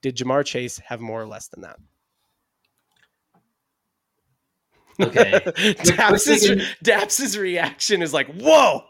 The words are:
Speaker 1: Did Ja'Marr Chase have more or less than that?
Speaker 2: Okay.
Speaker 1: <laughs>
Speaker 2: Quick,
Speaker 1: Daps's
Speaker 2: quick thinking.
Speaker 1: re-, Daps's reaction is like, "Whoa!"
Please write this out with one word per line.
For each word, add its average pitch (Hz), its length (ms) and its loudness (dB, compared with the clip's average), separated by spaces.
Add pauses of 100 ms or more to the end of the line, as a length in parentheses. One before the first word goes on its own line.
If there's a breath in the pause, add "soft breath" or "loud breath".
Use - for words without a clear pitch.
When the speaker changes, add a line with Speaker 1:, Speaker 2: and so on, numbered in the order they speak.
Speaker 1:
Did 131 160 -6
Ja'Marr 131 280 -2
Chase 123 400 -10
have 117 160 -12
more 113 200 -10
or 110 40 -12
less 107 220 -18
than - 140 -20
that? 90 160 -20 (3250)
Speaker 2:
Okay. 196 400 2
Speaker 1:
<laughs> - 20 -16
Speaker 2:
Quick, 190 420 -2
Speaker 1:
Daps's 202 420 4
Speaker 2:
quick 294 140 4
thinking. 196 200 4
Speaker 1:
re-, 190 60 -4 (180 loud breath)
Daps's 202 540 -2
reaction 185 640 -4
is 156 120 -6
like, 143 220 -2
"Whoa!" 226 540 4